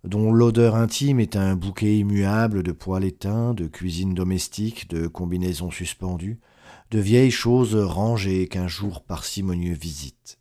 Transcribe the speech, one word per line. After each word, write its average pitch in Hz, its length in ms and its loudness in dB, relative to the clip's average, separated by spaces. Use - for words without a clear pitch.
dont 107 300 2
l'odeur 117 400 6
intime 123 440 2
est 110 160 0
un 95 220 2
bouquet 101 400 0
immuable 101 680 2
de 87 100 -2
poêle 95 320 -4
éteint, 107 500 -2
de 85 120 -6
cuisine 90 460 -4
domestique, 92 800 -4
de 82 160 -2
combinaisons 90 640 -4
suspendues, 90 720 -8
de 110 80 0
vieilles 120 320 6
choses 117 440 2
rangées 98 760 0
qu'un 90 200 -4
jour 98 320 -6
parcimonieux 87 720 -4
visite. 73 680 -12